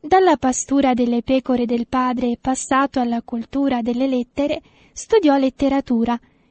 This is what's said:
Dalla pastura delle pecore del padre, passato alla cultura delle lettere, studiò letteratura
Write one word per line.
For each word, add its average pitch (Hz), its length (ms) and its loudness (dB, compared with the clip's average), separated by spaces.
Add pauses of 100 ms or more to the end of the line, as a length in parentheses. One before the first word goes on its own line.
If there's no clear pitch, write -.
Dalla 359 360 2
pastura 269 560 0
delle 240 300 0
pecore 254 420 0
del 233 220 -2
padre, 254 520 -2
passato 262 600 -2
alla 233 240 -2
cultura 254 580 -2
delle 240 280 -2
lettere, 269 520 -2 (320)
studiò 320 440 2
letteratura 262 840 0 (320)